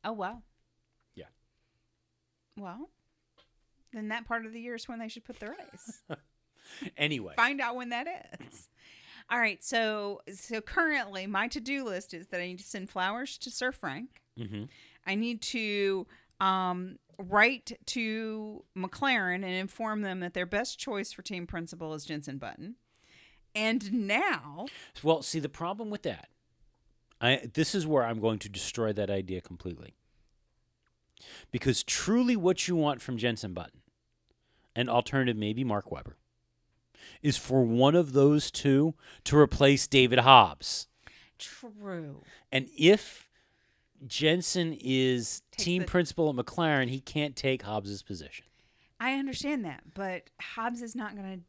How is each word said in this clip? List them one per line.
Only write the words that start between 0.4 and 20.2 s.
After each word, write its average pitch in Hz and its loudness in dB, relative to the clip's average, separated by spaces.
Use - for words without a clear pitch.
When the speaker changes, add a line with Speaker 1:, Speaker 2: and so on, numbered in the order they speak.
Speaker 2:
Yeah. - -18
Speaker 1:
Well, 208 -14
then 214 -8
that 226 -6
part 226 -4
of 220 -14
the 233 -14
year 240 -10
is 226 -12
when 233 -12
they 226 -10
should 226 -16
put - -18
the 208 -12
race. - -18
Speaker 2:
<laughs> 151 -10
Anyway. 139 -4
Speaker 1:
Find 269 0
out 240 -4
when 247 -10
that 247 -6
is. - -20
All 240 0
right, 214 0
so, 214 -2
so 220 -8
currently 226 -2
my 208 -2
to-do 269 -6
list 190 -8
is 175 -14
that 180 -6
I 175 -6
need 180 -10
to 202 -18
send 196 -10
flowers 208 -4
to - -12
Sir 254 -2
Frank. 190 -10
Speaker 2:
Mm-hmm. 107 -8
Speaker 1:
I 190 -2
need 226 -4
to, 202 -2
um, 185 -2
write 208 2
to 220 -6
McLaren 190 0
and 190 -6
inform 196 -4
them 185 -4